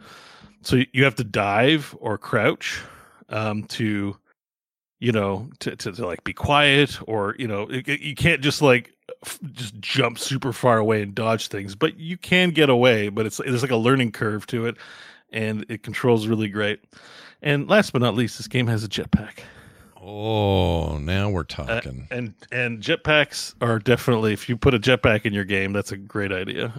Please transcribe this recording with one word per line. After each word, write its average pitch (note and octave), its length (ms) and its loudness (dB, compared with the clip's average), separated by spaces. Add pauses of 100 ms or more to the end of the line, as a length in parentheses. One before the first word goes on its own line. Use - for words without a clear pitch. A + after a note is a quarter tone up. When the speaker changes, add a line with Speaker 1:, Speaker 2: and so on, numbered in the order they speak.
(640)
Speaker 1:
So - 160 2
y-, - 140 2
you C3 120 4
have C3+ 120 2
to B2+ 80 -4
dive A2 760 0
or G#2 160 -4
crouch, - 640 -2 (480)
um, G#2+ 360 -4
to, G2+ 520 -4 (840)
you A#2+ 140 2
know, G2+ 460 0
to, - 180 -8
to, G#2+ 160 -8
to, G2 140 -8
like, E2+ 180 -8
be B2 80 -6
quiet C#3+ 640 4 (100)
or, G#2+ 320 -2
you B2+ 100 -6
know, G#2 200 -4
it, C3 180 -8
it, C#3+ 140 -4
you D3 140 -8
can't D3+ 260 2
just, C#3+ 220 0
like, B2 320 4 (320)
f-, - 120 -12 (140)
just A2 260 -12
jump A#2+ 400 -2
super C3 360 -4
far A#2+ 240 4
away G#2+ 240 2
and G2+ 120 -8
dodge A2+ 340 -2
things, G2 260 -10
but D#3+ 240 -2
you E3 180 -10
can F3+ 340 2
get D3 200 6
away, A#2+ 400 4
but A2 160 -2
it's, G2+ 120 -6
there's, B2 240 0
like, - 100 0
a A#2 40 4
learning A#2+ 360 4
curve G#2+ 340 -4
to A#2 200 -2
it, A#2 100 -4 (580)
and G#2+ 360 -2
it A2+ 120 -10
controls A2+ 440 2
really A2 220 0
great. G#2 320 -4 (600)
And C#3+ 260 0
last G3+ 240 4
but C3 100 2
not B2 120 2
least, B2 240 -2
this - 100 -12
game B2+ 180 0
has A2+ 180 0
a G#2+ 40 -6
jetpack. - 500 -2 (640)
Speaker 2:
Oh, F#2+ 960 0
now F#2+ 320 -2
we're F2+ 100 -2
Speaker 1:
Uh, D2 40 -4
Speaker 2:
talking. D2+ 640 -6
Speaker 1:
and, B2 240 -8 (160)
and A#2+ 320 -6
jetpacks D3+ 800 0
are A#2 160 2
definitely, A2+ 560 2
if - 140 -8
you B2 100 -2
put C#3 160 4
a A#2 40 4
jetpack A2+ 460 2
in G#2+ 80 0
your G2+ 120 0
game, G2 280 -2
that's G2+ 180 -4
a G#2 60 -10
great G2 360 -6
idea. F#2+ 460 -6